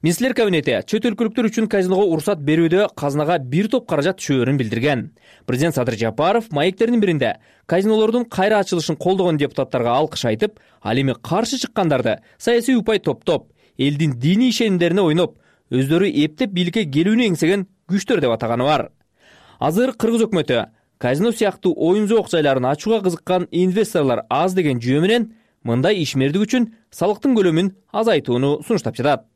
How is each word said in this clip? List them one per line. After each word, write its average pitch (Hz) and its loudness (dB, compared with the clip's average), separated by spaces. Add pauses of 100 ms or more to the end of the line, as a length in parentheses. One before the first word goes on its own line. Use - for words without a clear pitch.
Министрлер 240 0
кабинети 170 0 (100)
чет 220 -2
өлкөлүктөр 220 -2
үчүн 220 0
казиного 190 2
уруксат 160 -2
берүүдө 165 2 (100)
казынага 147 0
бир 151 -2
топ 240 0
каражат 175 0
түшөөрүн 131 0
билдирген. 117 -2 (400)
Президент 147 0
Садыр 123 -2
Жапаров 147 0
маектердин 190 0
биринде 151 0 (300)
казинолордун 220 2
кайра 208 0
ачылышын 175 -2
колдогон 185 0
депутаттарга 127 -2
алкыш 151 -2
айтып, 120 -2 (220)
ал 117 -2
эми 135 0
каршы 226 -4
чыккандарды 143 0 (200)
саясий 240 0
упай 220 0
топтоп, - -4 (300)
элдин 143 0
диний 196 2
ишенимдерине 190 0
ойноп, 160 0 (340)
өздөрү 151 0 (140)
эптеп 196 -4
бийликке 180 -2
келүүнү 190 0
эңсеген 185 0 (200)
күчтөр 196 0
деп 123 2
атаганы 120 -2
бар. 147 0 (680)
Азыр 220 0
Кыргыз 226 0
өкмөтү 147 0 (340)
казино 147 0
сыяктуу 196 -2
оюн 196 0
зоок 220 2
жайларын 135 0
ачууга 196 -2
кызыккан 180 -2
инвесторлор 175 0
аз 165 0
деген 143 0
жүйө 131 2
менен 226 0 (320)
мындай 151 0
ишмердик 143 0
үчүн 226 0 (180)
салыктын 208 0
көлөмүн 185 2 (200)
азайтууну 147 0
сунуштап 160 -2
жатат. 131 0 (100)